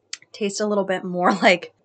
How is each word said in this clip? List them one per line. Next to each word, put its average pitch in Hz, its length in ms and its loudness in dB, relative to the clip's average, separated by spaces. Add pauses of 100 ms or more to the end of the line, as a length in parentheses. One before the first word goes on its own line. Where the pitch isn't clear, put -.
(300)
taste 202 300 -6
a 214 80 0
little 202 160 0
bit 185 180 -4
more 180 320 0
<laughs> 185 80 -2
like 180 320 2 (100)